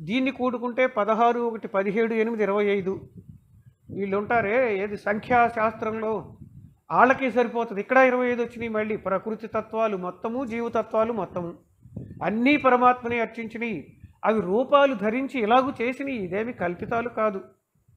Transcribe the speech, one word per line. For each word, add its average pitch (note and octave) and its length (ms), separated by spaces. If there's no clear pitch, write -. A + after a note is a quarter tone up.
దీన్ని B3+ 300
కూడుకుంటే B3 560
పదహారు, A#3 520
ఒకటి, A3+ 280
పదిహేడు, G#3 460
ఎనిమిది, A3 300
ఇరవై G3+ 220
ఐదు. G3 360
వీళ్ళు F#3+ 280
ఉంటారే, G#3+ 680
ఏది G#3 140
సంఖ్యాశాస్త్రంలో A3 1400
వాళ్ళకి B3+ 400
సరిపోతుంది. A3+ 500
ఇక్కడ B3+ 160
ఇరవై B3+ 300
ఐదు A#3+ 140
వచ్చినాయి A#3 280
మళ్ళీ. G#3+ 280
ప్రకృతి F#3+ 500
తత్వాలు A3 500
మొత్తము, G3+ 480
జీవతత్వాలు A3+ 680
మొత్తము, F3 400
అన్నీ A#3 340
పరమాత్మనే B3 600
అర్చించినాయి. A3+ 800
అవి G#3+ 160
రూపాలు C4 520
ధరించి A#3+ 480
ఇలాగూ B3 300
చేసినాయి, C4 360
ఇదేమి G#3 360
కల్పితాలు F#3 560
కాదు. G#3+ 320